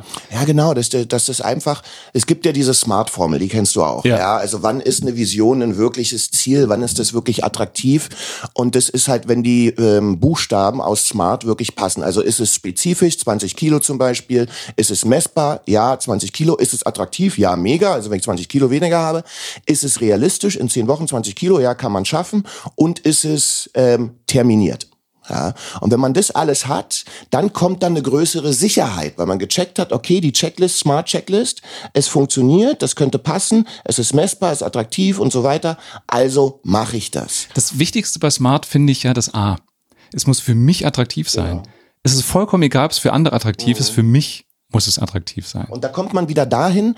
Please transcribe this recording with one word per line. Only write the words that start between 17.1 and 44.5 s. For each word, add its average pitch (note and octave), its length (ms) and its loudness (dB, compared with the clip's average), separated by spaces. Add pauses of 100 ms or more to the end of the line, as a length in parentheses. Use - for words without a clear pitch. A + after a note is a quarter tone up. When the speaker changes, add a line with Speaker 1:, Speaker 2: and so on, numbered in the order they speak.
Speaker 1:
Ja, F#2 180 4
mega. D#3+ 380 2
Also G#2+ 160 -4
wenn G2+ 80 -2
ich F#2 60 -4
zwanzig F2+ 260 -4
Kilo C3+ 200 2
weniger E3 300 2
habe, E3 240 -2 (420)
ist D3 200 0
es - 160 -2
realistisch, A#2 560 0
in B2 120 -2
zehn A#2 200 -2
Wochen D3+ 180 0
zwanzig A2 300 -6
Kilo? F3 240 2
Ja, B2 120 2
kann A#2+ 200 -4
man F#2+ 100 0
schaffen. F3+ 400 -2 (320)
Und E3+ 240 2
ist D#3 140 0 (120)
es, - 500 -2
ähm, A#2+ 400 2 (100)
terminiert? G#2+ 600 2 (420)
Ja. E2+ 240 -4 (280)
Und G#2 100 2
wenn A#2+ 80 4
man C3 160 2
das B2+ 160 2
alles D3 340 0
hat, D#3+ 400 -4 (240)
dann E3+ 240 0
kommt F#3 300 0
dann F3 100 2
eine D3+ 80 0
größere C#3+ 520 0
Sicherheit, A2+ 640 0
weil E2+ 80 -2
man F#2 100 0
gecheckt F3 400 -4
hat, F3+ 160 -2
okay, F3 260 2
die D#3 120 0
Checklist, F3 480 0
Smart D3+ 260 0
Checklist, G3+ 560 -2 (320)
es C#3+ 140 2
funktioniert, C#3+ 760 2
das - 140 -2
könnte C#3 240 0
passen, A3 480 0 (180)
es - 140 -2
ist A#2+ 160 0
messbar, F3 360 0
es C#3+ 100 -4
ist - 60 -4
attraktiv F#3+ 520 0
und C3 120 2
so B2 120 0
weiter, D#3 340 0 (300)
also C3+ 560 2
mache G#2+ 340 0
ich - 140 -8
das. - 420 -6
Speaker 2:
Das - 240 -2
Wichtigste F3+ 400 -2
bei D3+ 140 0
Smart C3+ 340 0
finde C#3+ 280 4
ich - 100 -6
ja B2+ 100 2
das B2 220 -2
A. G2+ 220 0 (540)
Es - 140 -4
muss C3 140 2
für A#2+ 160 0
mich C#3+ 320 4
attraktiv C#3+ 420 -2
sein. E2+ 280 -2
Speaker 1:
Ja. E2+ 60 -10 (380)
Speaker 2:
Es B2+ 120 2
ist C3 100 0
vollkommen F#3 400 2
egal, C#3 240 2
ob - 60 -4
es - 40 0
für - 160 0
andere D3+ 220 2
attraktiv A2+ 440 0
ist, A2+ 120 0
Speaker 1:
Mhm. - 20 -8
Speaker 2:
für A2+ 100 2
mich B2 420 2 (300)